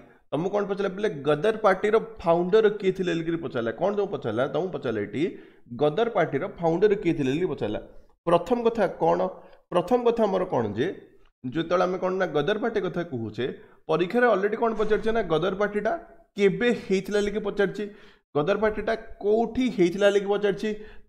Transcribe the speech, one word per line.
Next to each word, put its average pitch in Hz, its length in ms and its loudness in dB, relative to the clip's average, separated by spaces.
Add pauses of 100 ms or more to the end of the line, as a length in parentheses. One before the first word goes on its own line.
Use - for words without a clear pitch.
(300)
ତମକୁ 160 180 -2
କ'ଣ 202 160 -2
ପଚାରିଲା 196 240 -2
ବେଲେ, 202 200 -2
ଗଦର 151 480 0
ପାର୍ଟିର 208 420 2
ଫାଉଣ୍ଡର 180 720 2
କିଏ 190 220 -2
ଥିଲେ 180 200 -2
ବୋଲିକିରି 165 260 -2
ପଚାରିଲା। 120 340 -4
କ'ଣ 190 240 -2
ତମକୁ 196 220 -2
ପଚାରିଲା? 120 300 -2
ତମକୁ 165 200 -2
ପଚାରିଲା 127 340 -4
ଏଠି, 131 360 -4 (360)
ଗଦର 151 360 2
ପାର୍ଟିର 160 380 0
ଫାଉଣ୍ଡର 175 460 2
କିଏ 165 200 0
ଥିଲେ 135 180 0
ବୋଲି 165 140 0
ପଚାରିଲା। 110 340 -4 (460)
ପ୍ରଥମ 226 440 2
କଥା 220 180 0
କ'ଣ? 175 400 0 (420)
ପ୍ରଥମ 233 420 2
କଥା 233 120 2
ଆମର 190 220 0
କ'ଣ 113 280 0
ଯେ, - 440 -4 (280)
ଯେତେବେଳେ 165 380 0
ଆମେ 180 140 0
କ'ଣ 185 160 -2
ନା 185 120 0
ଗଦର 156 320 0
ପାର୍ଟି 220 240 -2
କଥା 175 220 -4
କହୁଛେ, 120 580 -6 (260)
ପରୀକ୍ଷାରେ 185 400 2
ଅଲରେଡ଼ି 208 300 2
କ'ଣ 233 160 0
ପଚାରିଛେ 208 380 0
ନା, 214 100 0
ଗଦର 175 340 0
ପାର୍ଟିଟା 208 420 -2 (400)
କେବେ 202 340 4 (180)
ହେଇଥିଲା 196 300 0
ବୋଲିକି 208 200 0
ପଚାରିଛି, 202 560 -2 (400)
ଗଦର 170 220 2
ପାର୍ଟିଟା 214 380 0
କୋଉଠି 226 760 0
ହେଇଥିଲା 190 380 2
ବୋଲିକି 202 180 4
ପଚାରିଛି, 202 480 0 (360)